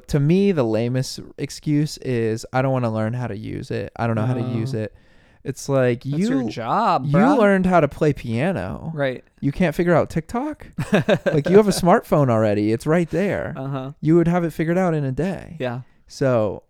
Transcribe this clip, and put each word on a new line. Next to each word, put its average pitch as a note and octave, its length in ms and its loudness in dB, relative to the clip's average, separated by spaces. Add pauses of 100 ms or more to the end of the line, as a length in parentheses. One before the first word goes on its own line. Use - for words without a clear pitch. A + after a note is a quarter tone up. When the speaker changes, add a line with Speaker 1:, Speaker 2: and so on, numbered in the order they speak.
Speaker 1:
to D3+ 120 0
me, F#3+ 320 4
the D3+ 120 2
lamest A#2+ 560 -2 (160)
excuse D3 640 -4
is, A2+ 560 -4
"I C3 80 2
don't C3+ 100 0
wanna B2 200 -2
learn A2 220 -2
how B2 120 -6
to A2 100 -8
use G#2 340 -10
it. A2 260 -6
I A#2 100 -4
don't A2+ 100 0
know A2 100 0
how B2+ 80 0
to B2 80 -4 (160)
use A#2+ 160 -4
Speaker 2:
Oh. A2+ 40 -2
Speaker 1:
it." G#2+ 160 -6 (500)
It's - 240 -10
like, B2+ 340 0
Speaker 2:
That's C#3 160 -4 (100)
your C4 140 0
Speaker 1:
you, A3+ 80 -4
Speaker 2:
job, C#3 560 -2
Speaker 1:
you C#3 60 0
Speaker 2:
bruh. B3 260 6
Speaker 1:
learned G3+ 260 4
how F3+ 160 4
to D3 80 2
play D3+ 240 0
piano. A#2 800 -4
Speaker 2:
Right. C#3 320 -4 (160)
Speaker 1:
You C#3+ 120 -2
can't E3 220 0
figure F3 200 2
out C3 160 2
TikTok? C4 560 -6 (260)
Speaker 2:
<laughs> - 0 - (320)
Speaker 1:
Like, D3+ 240 0
you F3+ 80 6
have G#3+ 120 6
a - 20 2
smartphone F3 580 4
already. G#2+ 440 2
It's A#2 140 -2
right E3 220 2
there. D#3 480 -2
Speaker 2:
Uh-huh. C3+ 440 -8
Speaker 1:
You D#3 160 4
would E3+ 120 6
have F3 160 0
it E3 80 -2
figured E3+ 240 -2
out F3+ 180 0
in D3+ 100 -2
a C3 80 -2
day. D#3+ 480 -6
Speaker 2:
Yeah. B2 220 -6 (260)
Speaker 1:
So, A2 600 0